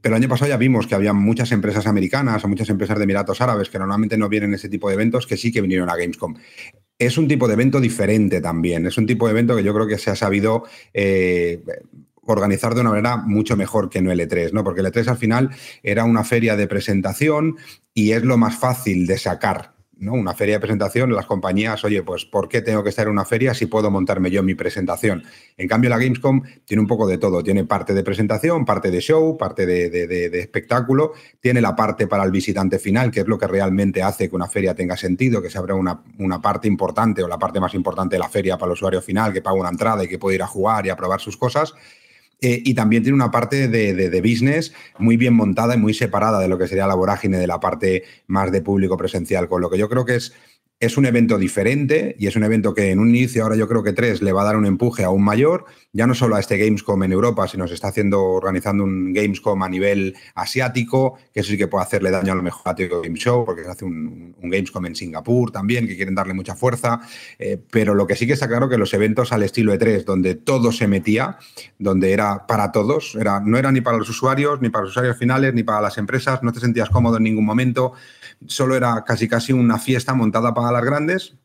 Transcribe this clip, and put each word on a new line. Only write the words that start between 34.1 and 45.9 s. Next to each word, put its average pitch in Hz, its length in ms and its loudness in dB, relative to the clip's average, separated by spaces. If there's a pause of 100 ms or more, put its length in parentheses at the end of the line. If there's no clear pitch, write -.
que 92 60 -8
una 87 120 -4
feria 92 280 -2
tenga 90 220 -4
sentido, 104 440 0
que 87 80 -8
se - 80 -12
abra 92 160 -4
una, 92 300 -2 (160)
una 92 200 -2
parte 101 280 0
importante 95 560 0
o 87 40 -2
la 87 120 -6
parte 92 200 -2
más 92 140 -2
importante 92 440 -2
de - 20 0
la 82 100 -4
feria 95 260 0
para 90 140 -4
el 87 40 -2
usuario 92 280 -2
final, 104 320 -2
que 92 80 -4
paga 95 140 -2
una 90 140 -2
entrada 104 340 0
y 87 40 -4
que 87 120 -8
puede 95 160 0
ir 92 80 -4
a 87 40 -6
jugar 104 380 -2
y 92 40 -2
a 92 60 -4
probar 92 260 -4
sus - 160 -12
cosas. 147 360 -2 (640)
Eh, 120 240 0
y 127 120 2
también 113 260 2
tiene 135 140 2
una 120 160 2
parte 127 360 0
de, 110 280 2
de, 92 160 0
de 90 100 2
business 123 500 0 (280)
muy 113 180 4
bien 120 160 4
montada 113 400 2
y 117 60 2
muy 107 160 2